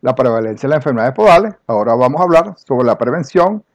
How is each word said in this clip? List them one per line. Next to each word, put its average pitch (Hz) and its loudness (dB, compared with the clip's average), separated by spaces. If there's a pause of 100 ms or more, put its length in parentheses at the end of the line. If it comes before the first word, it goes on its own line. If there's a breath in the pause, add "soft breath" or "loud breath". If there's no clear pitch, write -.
la 127 -2
prevalencia 113 -2
de 151 0
las - 0
enfermedades 131 -2
podales, 196 4 (120)
ahora 113 0
vamos 131 0
a 185 0
hablar 170 0
sobre 123 -2
la 113 2
prevención 175 -2 (100)